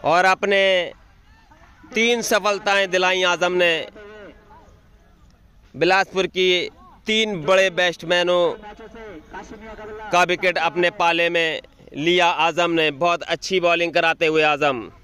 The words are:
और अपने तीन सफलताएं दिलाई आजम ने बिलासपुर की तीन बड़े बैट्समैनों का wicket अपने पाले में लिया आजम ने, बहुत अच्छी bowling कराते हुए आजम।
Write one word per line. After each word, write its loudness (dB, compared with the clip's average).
और 4
अपने 2
तीन 2
सफलताएं 0
दिलाई 2
आजम 0
ने 2
बिलासपुर 0
की 0
तीन 0
बड़े 4
बैट्समैनों 0
का 4
wicket -2
अपने 0
पाले 0
में 0
लिया 2
आजम 0
ने, 0
बहुत -2
अच्छी -4
bowling 0
कराते 0
हुए 2
आजम। 0